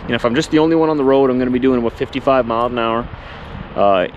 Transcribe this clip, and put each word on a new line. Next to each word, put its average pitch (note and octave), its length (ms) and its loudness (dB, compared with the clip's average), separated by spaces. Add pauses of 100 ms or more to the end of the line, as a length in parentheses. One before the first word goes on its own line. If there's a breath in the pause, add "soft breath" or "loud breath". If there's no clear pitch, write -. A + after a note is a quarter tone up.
you - 60 -8
know, B2 60 -2
if A2+ 100 -2
I'm A#2 80 0
just D3+ 160 0
the D#3 100 4
only D#3+ 160 2
one D#3+ 140 2
on D#3 80 0
the C#3+ 60 0
road, C3+ 260 4
I'm B2+ 80 0
gonna B2+ 140 0
be B2+ 80 0
doing, B2+ 240 2
what, A#2 100 -2
fifty-five C3 540 0
miles A#2 240 0
an B2 80 -4
hour, A#2 280 -2 (680 loud breath)
uh, G2 420 2